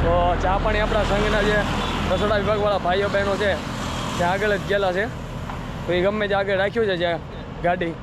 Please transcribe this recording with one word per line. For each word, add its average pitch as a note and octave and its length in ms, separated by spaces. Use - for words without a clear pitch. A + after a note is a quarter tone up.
તો E3+ 80
ચા F#3 200
પાણી G#3+ 200
આપણા G#3+ 280
સંઘના G#3 380
જે G#3 80
રસોડા G#3 300
વિભાગવાળા G3+ 440
ભાઈઓ G3 300
બહેનો G3 260
છે G#3 100
તે F3 140
આગળ G3+ 260
જ F3 120
ગયેલા G3 280
છે. G#3 80
તો - 120
એ - 80
ગમે G#3 240
તે G3+ 80
આગળ G3 240
રાખ્યું G#3+ 280
છે F#3+ 120
જ્યાં E3+ 200
ગાડી F3 380